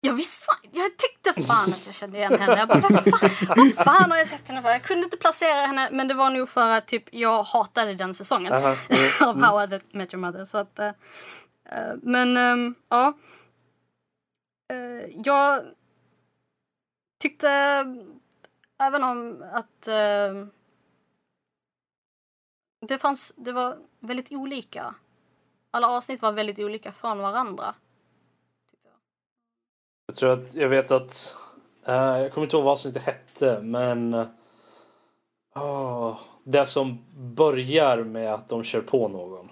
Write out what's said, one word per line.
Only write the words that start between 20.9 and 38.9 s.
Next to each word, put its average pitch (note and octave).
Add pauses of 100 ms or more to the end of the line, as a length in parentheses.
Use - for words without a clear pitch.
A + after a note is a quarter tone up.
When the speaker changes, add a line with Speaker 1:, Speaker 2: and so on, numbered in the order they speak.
Speaker 1:
det C4+
fanns, C#4
det B3
var B3 (240)
väldigt B3+
olika. C4+ (760)
Alla A#3+
avsnitt B3
var A3
väldigt G#3
olika G#3
från G#3+
varandra. G3+ (2250)
Speaker 2:
Jag B2+
tror B2+
att, B2+
jag D3
vet C3+
att, - (500)
eh, B2+ (240)
jag C3+
kommer D#3
inte D3+
ihåg C#3+
vad C#3
avsnittet C3+
hette, B2+
men, A#2 (1300)
åh, B2+ (240)
det C3+
som C3 (120)
börjar C3
med A2+
att G#2+
de A#2
kör A2+
på A2+